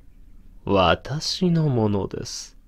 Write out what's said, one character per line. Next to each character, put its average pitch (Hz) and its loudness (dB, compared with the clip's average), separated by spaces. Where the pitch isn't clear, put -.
私 98 0
の 160 2
も 113 2
の 101 -2
で - -10
す。 - -14